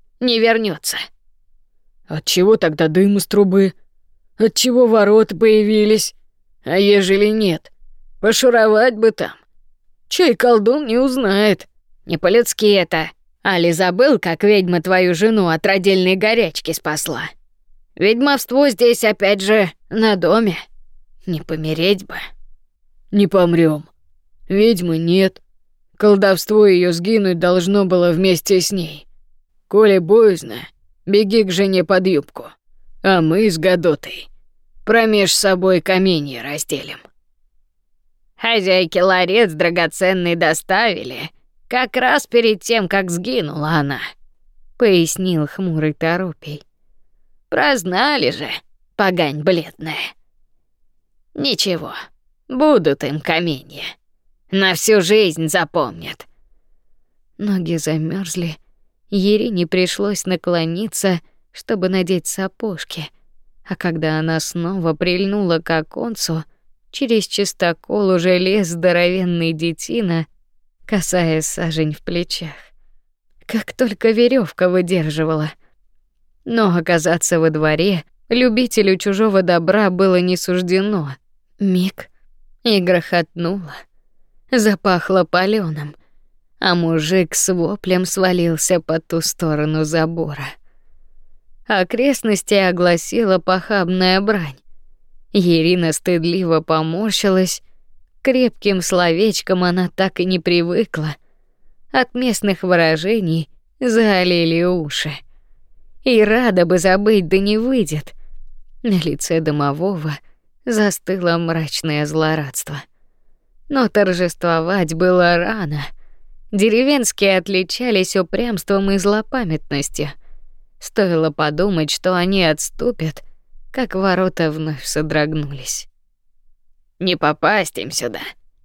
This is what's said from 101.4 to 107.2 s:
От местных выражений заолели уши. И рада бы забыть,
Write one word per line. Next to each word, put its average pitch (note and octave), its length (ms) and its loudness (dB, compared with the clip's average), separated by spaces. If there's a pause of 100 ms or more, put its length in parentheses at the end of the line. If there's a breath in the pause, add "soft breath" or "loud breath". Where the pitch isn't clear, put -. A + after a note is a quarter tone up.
От - 240 -2
местных G#3+ 480 -2
выражений E3 840 0 (300)
заолели F3+ 840 2
уши. D#3+ 480 -4 (920)
И A#3 200 4
рада G#3+ 420 2
бы F3 140 2
забыть, G3 480 2